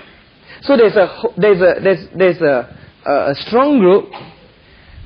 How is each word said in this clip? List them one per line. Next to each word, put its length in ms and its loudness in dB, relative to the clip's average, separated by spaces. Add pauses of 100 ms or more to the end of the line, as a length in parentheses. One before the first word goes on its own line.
(600)
So 160 0
there's 180 2
a 120 2
ho-, 300 -8
there's 240 2
a, 220 2
there's, 320 -2
there's 260 0
a, 340 -2 (300)
a, 260 -2
a 40 -8
strong 440 0
group. 300 2 (960)